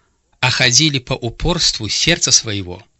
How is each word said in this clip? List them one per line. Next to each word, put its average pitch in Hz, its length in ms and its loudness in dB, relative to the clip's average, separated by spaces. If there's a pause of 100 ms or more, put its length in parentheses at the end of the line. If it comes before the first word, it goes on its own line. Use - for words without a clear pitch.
(420)
а 127 100 2
ходили 135 480 2
по - 140 -6
упорству 127 760 -2
сердца 160 460 0
своего, 95 520 -2 (140)